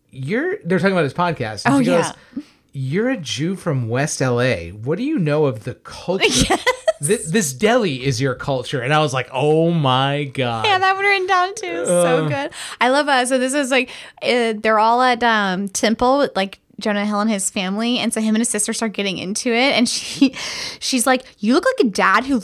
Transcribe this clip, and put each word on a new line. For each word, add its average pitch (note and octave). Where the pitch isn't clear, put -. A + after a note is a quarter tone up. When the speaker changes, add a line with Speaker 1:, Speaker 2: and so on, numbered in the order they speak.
Speaker 1:
"You're," G#3+
they're F3
talking G3
about F3
his B2+
podcast. B2+
And C4+
Speaker 2:
Oh, C#4
Speaker 1:
she A#3+
goes, -
Speaker 2:
yeah. D4
Speaker 1:
"You're D3
a C4
Jew D#3+
from C3+
West C3
L B2
A. F#2
What A2+
do B3
you D4+
know D3+
of A2+
the A#2+
culture?" -
Speaker 2:
<laughs> -
Yes. D3
Speaker 1:
This, D#3+
this F3
deli F3+
is B2
your C3
culture. C3
And C3
I D#3
was D3
like, C3
"Oh D#3
my C#3
God." B2
Speaker 2:
Yeah, G4
that F#4+
one G4
written G4
down F#4
too. E4+
So E4+
Speaker 1:
Uh. D3+
Speaker 2:
good. -
I A#3
love, C#4+
uh, B3+
so C4
this B3+
is C#4
like, B3+
uh, A3+
they're A3
all A#3
at, B3
um, G3+
Temple B3
with, -
like, F#3+
Jonah G#3
Hill G#3
and G#3+
his G3
family. G#3+
And A3+
so A3+
him A3
and A3
his A#3
sister G#3+
start A3
getting G3
into G3+
it. B3+
And A#3+
she, -
<laughs> -
she's -
like, B3+
"You G#3+
look F4+
like C5
a -
dad F#3+
who C4+